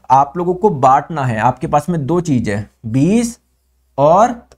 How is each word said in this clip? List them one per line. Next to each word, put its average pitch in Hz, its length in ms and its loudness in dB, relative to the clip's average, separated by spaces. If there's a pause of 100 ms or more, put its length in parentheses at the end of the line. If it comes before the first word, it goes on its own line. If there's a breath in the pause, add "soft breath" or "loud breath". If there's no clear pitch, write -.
(100)
आप 135 260 4
लोगों 180 180 -2
को 190 160 0
बांटना 139 540 0
है, 113 160 -2
आपके 127 260 -2
पास - 220 -2
में 160 180 -4
दो 170 140 0
चीज 131 280 -2
है, 101 220 -6 (160)
बीस 202 540 0 (580)
और 160 480 2 (100)